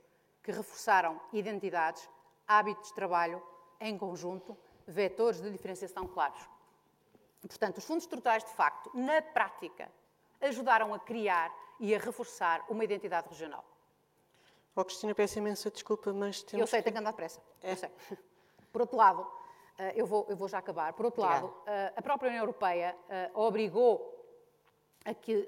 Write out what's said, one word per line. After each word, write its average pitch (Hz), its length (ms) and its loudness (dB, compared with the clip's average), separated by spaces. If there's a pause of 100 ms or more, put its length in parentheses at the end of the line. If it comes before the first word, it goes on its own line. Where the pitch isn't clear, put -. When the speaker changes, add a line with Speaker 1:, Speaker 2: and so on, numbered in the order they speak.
(420)
Speaker 1:
que 214 100 -8
reforçaram 180 680 2 (140)
identidades, 185 760 -2 (380)
hábitos 208 420 6
de - 60 -18
trabalho 175 460 2 (380)
em 214 180 -6
conjunto, 185 600 -8 (300)
vetores 190 540 0
de 208 100 -6
diferenciação 185 560 -8
claros. 156 320 -2 (1040)
Portanto, 190 360 -4
os 190 60 -10
fundos 320 220 -4
estruturais, 233 380 0
de - 80 -16
facto, - 420 0
na 277 280 2
prática, - 720 -4 (480)
ajudaram 226 540 4
a 202 60 -6
criar 190 540 0 (260)
e 214 140 2
a 208 60 4
reforçar 196 680 -2
uma 226 140 -2
identidade 175 440 -2
regional. 156 380 -12 (1080)
Speaker 2:
Oh, 190 100 2
Cristina, 214 280 -4
peço 208 240 2
imensa 208 320 -2
desculpa, 208 440 -4
mas 202 280 -4
temos 208 200 -2
Speaker 1:
Eu 220 60 2
sei, 226 120 2
Speaker 2:
que 214 60 0
Speaker 1:
tenho 220 80 0
que 226 60 -4
andar 214 120 -2
depressa. 170 300 -8 (200)
Speaker 2:
É. 185 120 -4
Speaker 1:
Eu 185 40 -6
sei. 180 140 -8 (800)
Por 226 100 0
outro 240 160 -2
lado, 190 320 8 (480)
eh, 190 180 -4
eu 202 120 0
vou, 208 220 2
eu 202 60 -4
vou 190 120 -4
já 196 100 -6
acabar. 165 360 -4
Por 220 120 -2
outro 233 160 0
Speaker 2:
Obrigada. 170 240 4
Speaker 1:
lado, - 220 -10
eh, 196 280 -2
a 226 60 -6
própria 277 280 0
União 233 140 -2
Europeia, 180 540 0 (120)
eh, 185 240 -4
obrigou 214 840 4 (880)
a 127 100 -4
que, - 200 -4 (140)